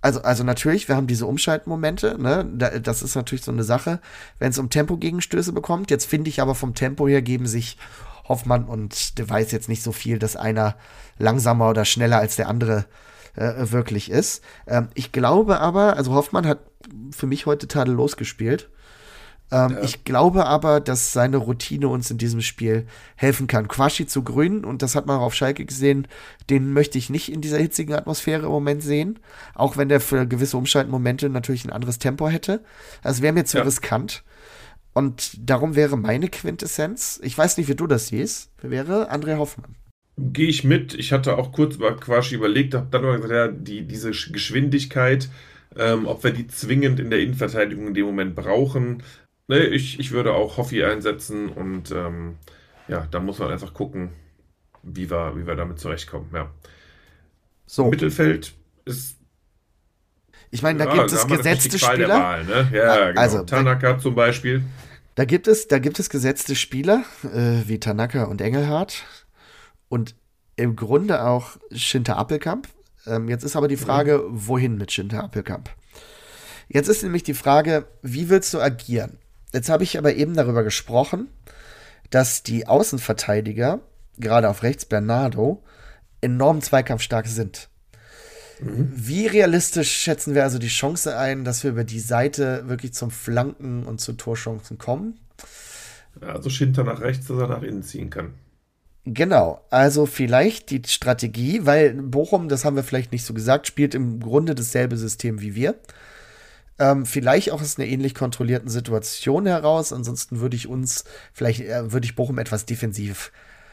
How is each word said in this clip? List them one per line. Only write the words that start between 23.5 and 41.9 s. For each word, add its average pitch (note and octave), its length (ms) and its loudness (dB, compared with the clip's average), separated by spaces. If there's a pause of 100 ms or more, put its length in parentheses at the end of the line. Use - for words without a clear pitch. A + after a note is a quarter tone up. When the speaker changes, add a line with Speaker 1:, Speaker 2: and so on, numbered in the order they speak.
Speaker 1:
Quashi C#3+ 400 0
zu C3+ 160 -2
grün, D3+ 400 0
und B2+ 180 -6
das B2+ 140 0
hat D3 120 0
man C#3 120 0
auch B2 40 -2
auf A#2 120 -2
Schalke C#3+ 300 -2
gesehen, C#3 420 2 (420)
den C3+ 220 2
möchte C#3+ 260 4
ich B2 120 -6
nicht C#3+ 220 -4
in D#3 100 -6
dieser D3+ 160 -2
hitzigen D#3 360 -2
Atmosphäre D#3 520 -2
im D3+ 60 -2
Moment D3 300 0
sehen, D3+ 380 -2 (340)
auch - 240 2
wenn C#3 120 2
der C#3+ 120 6
für C3 240 0
gewisse B2 320 0
Umschaltmomente B2+ 720 0
natürlich B2+ 360 -4
ein - 60 -8
anderes B2 280 -6
Tempo C#3+ 300 0
hätte. F#3+ 340 -2 (400)
Das B2 180 -2
wäre D3+ 120 4
mir E3+ 120 4
zu - 120 -2
Speaker 2:
Ja. B2 80 4
Speaker 1:
riskant. - 580 -2 (720)
Und B2 560 -2
darum C#3 260 2
wäre C#3+ 220 4
meine A#2 320 0
Quintessenz, - 920 -6
ich B2+ 140 -6
weiß D#3 200 2
nicht, E3 120 -2
wie C#3 60 0
du E3 120 -4
das B2+ 200 2
siehst, C#3 440 -6 (100)
wäre C#3 500 -2
André D3+ 260 -2
Hoffmann. - 380 -6 (420)
Speaker 2:
Geh C#3 280 0
ich D#3+ 180 0
mit. - 300 2
Ich - 200 -4
hatte C3+ 240 2
auch B2+ 140 -2
kurz D3+ 240 2
über A2 200 0